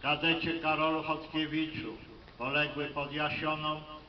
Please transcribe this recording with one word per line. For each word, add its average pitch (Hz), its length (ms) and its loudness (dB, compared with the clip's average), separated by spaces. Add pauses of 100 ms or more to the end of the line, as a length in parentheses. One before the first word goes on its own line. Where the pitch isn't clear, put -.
kadecie 165 580 2
Karolu 156 420 4
Chodkiewiczu, 156 920 -2 (420)
poległy 147 480 0
pod 143 260 -4
Jasioną 151 680 0 (280)